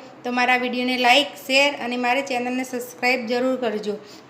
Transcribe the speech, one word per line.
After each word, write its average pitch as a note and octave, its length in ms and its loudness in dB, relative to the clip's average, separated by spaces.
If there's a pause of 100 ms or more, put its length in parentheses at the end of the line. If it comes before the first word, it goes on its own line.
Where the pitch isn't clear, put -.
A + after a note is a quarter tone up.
(240)
તો B3+ 80 -4
મારા B3 260 2
વીડિયોને B3 400 -2
લાઈક, B3+ 300 6 (200)
શેર C#4+ 280 4
અને A#3+ 220 -6
મારી B3 240 0
ચેનલને B3+ 420 -4
સબસ્ક્રાઈબ B3 640 -2
જરૂર B3 300 0
કરજો. G#3 380 -4 (360)